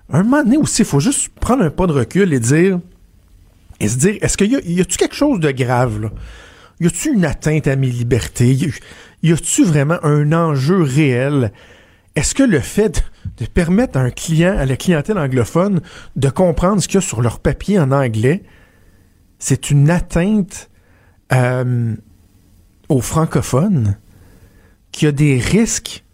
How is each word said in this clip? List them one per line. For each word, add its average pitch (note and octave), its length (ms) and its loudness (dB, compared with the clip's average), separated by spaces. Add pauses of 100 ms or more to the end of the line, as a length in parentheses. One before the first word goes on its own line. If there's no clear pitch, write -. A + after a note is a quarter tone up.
(100)
Un F#3 120 2
moment C4+ 200 2
donné B3 140 2
aussi, - 260 0
il - 40 2
faut C#3+ 140 0
juste A#3+ 280 -2 (120)
prendre B3 240 0
un D3 60 0
pas F3+ 160 -2
de E3+ 60 0
recul D#3+ 400 0
et C3 80 2
dire, E3+ 400 2 (1000)
et G#2+ 80 -2
se B2 100 -4
dire, G3 240 0
est-ce - 140 -2
qu'il G3+ 140 2
y C4+ 60 2
a, - 80 -2
y F3 160 -2
a-tu - 160 -2
quelque - 180 -2
chose C#4 240 0
de D#3 120 0
grave, B2 500 -2
là ? G#2+ 100 -6 (720)
Y E3+ 60 0
a-tu D4+ 260 -2
une G3 120 2
atteinte D3+ 420 -2
à C3+ 100 2
mes C3+ 120 0
libertés ? A#2+ 680 0
Y C3 100 0
a, E3+ 40 0 (560)
y E3 80 4
a-tu - 320 0
vraiment D3+ 400 2
un D3 280 2
enjeu E3 500 0
réel ? C3+ 680 0 (640)
Est-ce - 200 -2
que C#4 80 2
le G3 180 2
fait - 440 0 (320)
de A#2 100 -8
permettre F#3+ 520 0
à B2+ 40 2
un B2 80 0
client, E3+ 460 0
à C#3+ 80 -2
la C3 120 -2
clientèle F3+ 420 -2
anglophone, D3+ 600 0 (360)
de C3+ 140 0
comprendre F3+ 500 2
ce - 80 -4
qu'il - 80 0
y - 20 2
a F#3 80 0
sur A2+ 140 -4
leur A#2+ 200 -2
papier F#3 380 0
en C3+ 140 2
anglais, C3 520 0 (920)
c'est - 320 -2
une C#3+ 200 4
atteinte, F3+ 800 -2 (640)
euh, B2 600 0 (920)
aux B2+ 140 2
francophones, D3 960 0 (920)
qui - 160 -2
a D3 60 2
des C#3 260 2
risques - 760 -2